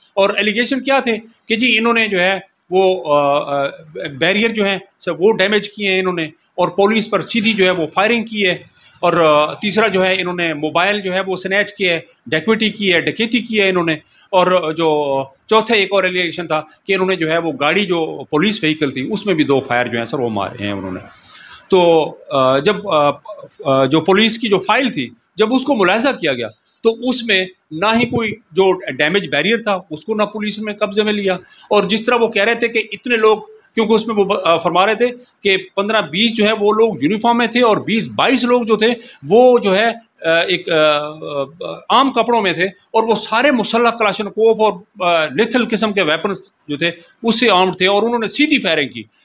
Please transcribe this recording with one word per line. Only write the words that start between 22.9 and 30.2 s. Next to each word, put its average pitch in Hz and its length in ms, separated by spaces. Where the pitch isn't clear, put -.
अ, 135 200
जो 160 140
पुलिस 214 380
की 226 100
जो 196 100
फाइल 240 320
थी 123 200
जब 214 140
उसको 262 220
मुलाहिजा 220 380
किया 151 200
गया 117 160
तो 226 60
उसमें 220 400
ना 202 180
ही 240 140
कोई 233 240
जो 190 180
डैमेज 156 400
बैरियर 185 300
था 214 140
उसको 214 220
ना 214 120